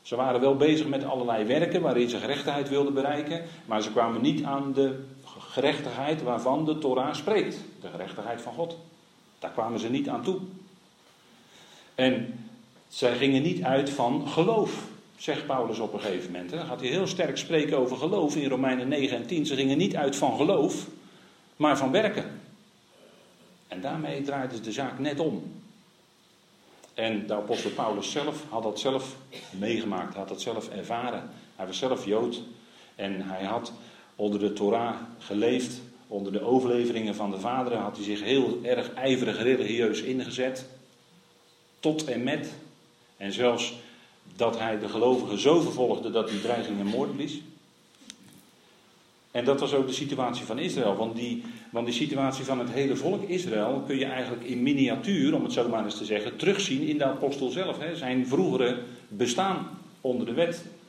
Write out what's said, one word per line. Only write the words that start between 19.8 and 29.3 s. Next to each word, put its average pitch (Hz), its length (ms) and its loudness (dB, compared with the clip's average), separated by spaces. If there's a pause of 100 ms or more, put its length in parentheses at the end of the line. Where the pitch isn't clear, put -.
uit 139 200 0
van 123 200 2
geloof, 156 500 2 (680)
maar 151 220 4
van 135 140 2
werken. - 500 2 (1300)
En - 140 -10
daarmee 143 400 -4
draaide 131 400 -4
de 110 100 -6
zaak 131 280 -6
net 143 200 -2
om. - 380 -2 (1400)
En 110 340 -2
de 107 60 -2
apostel 104 380 -2
Paulus 107 400 -2
zelf 147 380 -4
had 110 140 -4
dat 107 160 -2
zelf 131 360 -2 (440)